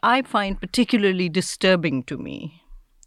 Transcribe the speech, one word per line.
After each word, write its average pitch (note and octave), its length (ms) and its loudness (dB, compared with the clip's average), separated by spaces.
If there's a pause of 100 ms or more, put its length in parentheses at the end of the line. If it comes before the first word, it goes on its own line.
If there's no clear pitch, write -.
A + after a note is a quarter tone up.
I B3+ 200 4
find G3 380 -2
particularly F#3+ 680 2
disturbing E3+ 760 0
to C#3+ 140 -8
me - 440 -12 (440)